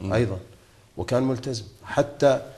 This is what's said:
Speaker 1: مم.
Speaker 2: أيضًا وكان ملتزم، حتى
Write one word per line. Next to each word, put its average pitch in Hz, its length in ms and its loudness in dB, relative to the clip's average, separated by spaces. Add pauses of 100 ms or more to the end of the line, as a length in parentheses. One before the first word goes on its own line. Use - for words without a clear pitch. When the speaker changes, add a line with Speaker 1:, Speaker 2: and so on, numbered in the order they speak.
Speaker 1:
مم. 95 120 -2
Speaker 2:
أيضًا 107 240 2 (600)
وكان 127 260 0
ملتزم، 123 400 -2 (220)
حتى 143 560 2 (160)